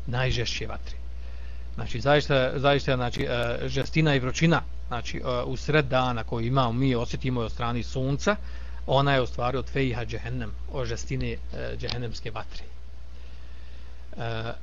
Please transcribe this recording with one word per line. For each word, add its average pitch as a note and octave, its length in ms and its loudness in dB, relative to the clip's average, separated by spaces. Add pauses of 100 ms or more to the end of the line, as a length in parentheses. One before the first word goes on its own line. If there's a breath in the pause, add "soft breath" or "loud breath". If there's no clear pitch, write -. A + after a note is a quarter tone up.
najžešće A#2+ 600 0
vatre. - 300 -4 (800 loud breath)
Znači, A#2 260 0
zaista, C#3 580 4
zaista, C#3 380 4
znači, B2 260 0
e, B2 460 0
žestina C#3 460 4
i C3+ 40 6
vrućina, C3 440 4 (260)
znači, - 300 -4
e, B2 260 -2
u C3+ 120 -2
sred D3 300 2
dana B2+ 380 2
koju A#2 220 -2
imamo, B2+ 260 4
mi B2+ 220 4
osjetimo A#2+ 460 0
od G#2+ 120 -2
strane A#2+ 300 -2
sunca, C3+ 540 0 (500 loud breath)
ona C#3 280 6
je C3 60 6
u A#2+ 60 2
stvari B2+ 300 0
od B2 140 -2
fejha B2 340 0
džehennem, A2+ 460 -4 (220)
od C3 140 -2
žestine, A#2+ 460 -2
e, A2+ 40 -4 (400)
džehennemske A#2+ 540 -4
vatre. - 460 -6 (1400 loud breath)
E, A2+ 340 -4 (100)